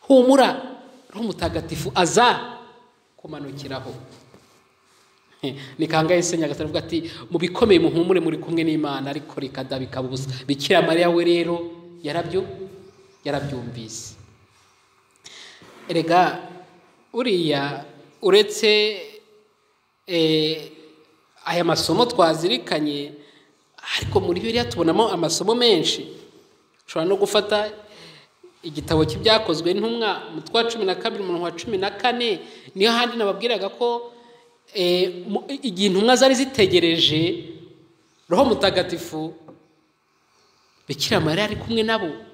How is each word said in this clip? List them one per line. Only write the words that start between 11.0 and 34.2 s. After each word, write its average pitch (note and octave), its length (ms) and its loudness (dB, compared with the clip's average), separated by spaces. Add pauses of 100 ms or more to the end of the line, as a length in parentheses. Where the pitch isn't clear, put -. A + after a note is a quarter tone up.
we E3+ 160 2
rero E3+ 320 2 (440)
yarabyo-, E3+ 440 -4 (760)
yarabyumvise. B2 920 -8 (1700)
Erega, E3 500 2 (760)
uriya, D#3+ 720 -2 (360)
uretse, G#3 800 4 (1080)
eh, D#3 640 0 (760)
aya E3+ 180 0
masomo E3+ 420 2
twazirikanye, D#3 1080 0 (840)
ariko - 220 0
muri F3+ 200 -2
Bibiliya A3+ 260 -2
tubonamo G#3 460 2
amasomo F#3 440 0
menshi. A3+ 520 2 (800)
Ushobora E3 200 -2
no G3 80 2
gufata G#3 560 0 (920)
igitabo D#3 420 0
cy'ibyakozwe F3+ 680 2
n'intumwa, G#3+ 580 -2
umutwe - 280 -12
wa A3+ 100 2
cumi A3+ 160 -4
na F3+ 100 0
kabiri, G3+ 280 -6
umurongo F3 220 -4
wa E3+ 60 -4
cumi F#3+ 260 -8
na F#3+ 140 -2
kane, A#3+ 480 -2 (360)
niyo G3 160 4
handi A#3 260 0
nababwiraga G3+ 520 -2
ko, A#3+ 420 -4 (640)